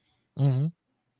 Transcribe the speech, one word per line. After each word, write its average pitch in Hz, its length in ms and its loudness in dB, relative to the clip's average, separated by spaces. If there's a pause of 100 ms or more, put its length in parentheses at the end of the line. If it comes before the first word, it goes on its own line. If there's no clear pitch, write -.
(360)
Ujú. 139 380 0 (480)